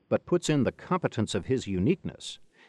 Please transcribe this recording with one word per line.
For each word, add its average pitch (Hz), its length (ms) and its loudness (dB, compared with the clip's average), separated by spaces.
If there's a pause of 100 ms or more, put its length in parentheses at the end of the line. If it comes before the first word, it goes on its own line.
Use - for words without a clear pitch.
but - 180 0
puts - 220 0
in 147 160 4
the 95 80 2
competence - 640 -2
of 98 120 -4
his 131 200 -2
uniqueness, 98 720 -2 (300)